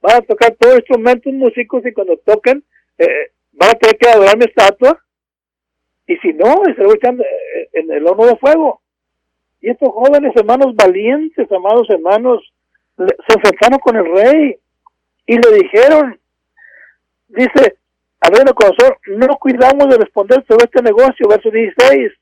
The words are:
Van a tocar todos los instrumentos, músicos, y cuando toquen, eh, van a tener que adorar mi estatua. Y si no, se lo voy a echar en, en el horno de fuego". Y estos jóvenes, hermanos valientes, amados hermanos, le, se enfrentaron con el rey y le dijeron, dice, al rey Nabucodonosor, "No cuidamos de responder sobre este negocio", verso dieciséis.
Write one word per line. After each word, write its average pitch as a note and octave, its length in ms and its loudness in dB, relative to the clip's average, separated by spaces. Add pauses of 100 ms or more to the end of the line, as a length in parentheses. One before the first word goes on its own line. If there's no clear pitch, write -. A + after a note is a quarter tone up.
Van G#3+ 160 2
a A#3+ 40 2
tocar A#3 360 -2
todos B3 180 4
los B3 60 2
instrumentos, B3 520 -4
músicos, B3 540 -6
y A#3 60 -8
cuando F#3 260 -6
toquen, B3 440 -2 (360)
eh, - 320 -4 (220)
van E3+ 180 0
a A#3 40 2
tener A3 220 0
que A#3+ 120 0
adorar G#3 280 4
mi A#3 80 0
estatua. A#3 560 0 (1040)
Y F3 100 -6
si - 160 -6
no, A#3 320 0
se C4+ 180 -2
lo G3 60 2
voy A3 60 4
a - 20 0
echar B3 180 -4
en, B3 100 -6 (480)
en D#3+ 200 -8
el D3 140 -4
horno G3+ 200 0
de A#3+ 100 2
fuego". D4 460 -2 (800)
Y G#3+ 100 -8
estos C4 180 -4
jóvenes, C4 480 0
hermanos A#3+ 400 0
valientes, A3 760 -2
amados G#3 400 -2
hermanos, G#3 520 -2 (560)
le, F#4 100 -4 (180)
se - 80 2
enfrentaron A3 460 0
con A#3 160 -2
el G3+ 80 -2
rey A#3 520 0 (720)
y A3+ 80 -2
le A#3 280 4
dijeron, C4 580 0 (1080)
dice, - 500 -2 (460)
al E3 80 2
rey A#3 100 4
Nabucodonosor, A#3+ 560 2 (100)
"No B3+ 280 -2
cuidamos C4+ 540 0
de B3 80 4
responder A3 500 -2
sobre A#3 160 4
este B3 160 -2
negocio", A#3+ 480 0
verso G#3+ 220 0
dieciséis. A#3 600 0 (120)